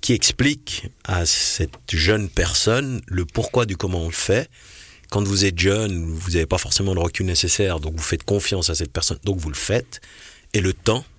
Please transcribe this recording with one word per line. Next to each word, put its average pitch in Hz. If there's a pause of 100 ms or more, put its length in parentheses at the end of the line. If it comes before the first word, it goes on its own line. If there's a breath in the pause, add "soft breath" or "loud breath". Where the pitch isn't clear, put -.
qui -
explique - (200)
à 87
cette - (180)
jeune 95
personne 117
le 90
pourquoi 117
du 98
comment 90
on 82
le 82
fait. 117 (600 loud breath)
Quand 101
vous 98
êtes 87
jeune, 98
vous 85
n'avez 85
pas 92
forcément 98
le 90
recul 85
nécessaire, 90
donc 80
vous 80
faites -
confiance 98
à 85
cette 87
personne, -
donc 95
vous 78
le 73
faites. - (520 loud breath)
Et 104
le 92
temps 120 (140)